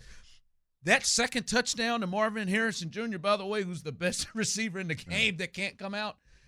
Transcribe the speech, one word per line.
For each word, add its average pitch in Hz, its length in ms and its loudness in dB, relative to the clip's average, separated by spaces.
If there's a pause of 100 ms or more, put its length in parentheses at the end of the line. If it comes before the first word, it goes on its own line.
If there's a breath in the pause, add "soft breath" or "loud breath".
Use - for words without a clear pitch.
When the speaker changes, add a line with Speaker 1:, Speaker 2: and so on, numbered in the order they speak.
(840 loud breath)
Speaker 1:
That 220 220 6
second 240 420 2
touchdown 233 540 2
to 185 60 -2
Marvin 214 400 2
Harrison 190 440 0
Junior, 214 260 -4
by 202 180 4
the 196 100 0
way, 208 180 0
who's 180 200 -6
the 151 80 -6
best - 380 0
<laughs> - 40 -20
receiver 208 460 0
in 185 80 -4
the 160 80 -2
Speaker 2:
Yeah. 175 220 -6
Speaker 1:
game 214 200 2
that 180 160 -4
can't 190 240 -6
come 196 160 -8
out, 208 240 -6 (300 soft breath)